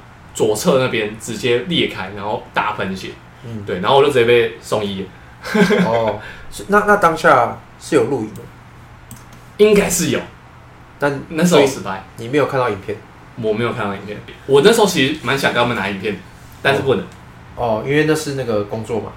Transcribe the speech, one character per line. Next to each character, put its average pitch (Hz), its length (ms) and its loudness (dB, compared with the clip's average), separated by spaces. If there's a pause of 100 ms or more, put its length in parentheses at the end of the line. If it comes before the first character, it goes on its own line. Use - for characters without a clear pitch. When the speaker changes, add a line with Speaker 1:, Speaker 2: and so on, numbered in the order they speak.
(340)
Speaker 1:
左 110 200 0
侧 143 260 2
那 127 100 0
边 107 280 -4
直 113 200 -10
接 120 300 0
裂 127 200 0
开， 95 260 -10
然 101 120 -10
后 107 180 -6 (100)
大 104 200 -2
喷 95 200 -4
血。 98 180 -10 (340)
Speaker 2:
嗯。 110 200 -10
Speaker 1:
对， 98 140 -4
然 104 100 0
后 135 100 6
我 139 40 8
就 147 60 4
直 135 60 0
接 117 100 4
被 117 360 4
送 107 220 -4
医 98 200 -6
了。 - 40 -10 (720)
<laughs> 180 80 2
Speaker 2:
哦， 113 320 0 (320)
是， - 160 -12
那， 208 120 4
那 202 180 4
当 165 180 2
下 127 420 2 (220)
是 - 160 -2
有 123 80 4
录 113 200 -2
影 107 100 -8
的？ - 80 -16 (1160)
Speaker 1:
应 208 180 6
该 175 120 4
是 165 220 -2
有。 110 100 0 (800)
Speaker 2:
但 139 320 -2
Speaker 1:
那 165 160 0
时 175 80 4
候 143 140 6
实 - 140 -6
拍。 95 220 -10 (140)
Speaker 2:
你 113 100 -12
没 139 120 0
有 170 80 2
看 139 120 -2
到 123 80 0
影 104 160 -2
片？ - 140 -8 (420)
Speaker 1:
我 110 140 -2
没 110 100 -2
有 120 80 -2
看 120 140 -6
到 101 80 -4
影 95 140 -10
片。 104 100 -12 (300)
我 139 160 6
那 220 100 8
时 226 60 2
候 208 80 6
其 151 200 0
实 151 140 -4
蛮 131 160 -2
想 123 160 0
跟 120 80 2
他 120 60 2
们 117 100 -2
拿 98 100 -4
影 101 120 -6
片， 101 200 -6 (440)
但 135 120 2
是 101 60 -2
不 131 140 0
能。 92 80 -4 (520)
Speaker 2:
哦。 113 260 -2
哦， - 40 -10
因 135 100 -2
为 156 100 2
那 156 100 2
是 147 180 -6
那 135 120 -6
个 107 180 0
工 113 200 -8
作 110 160 -4
嘛。 - 180 -8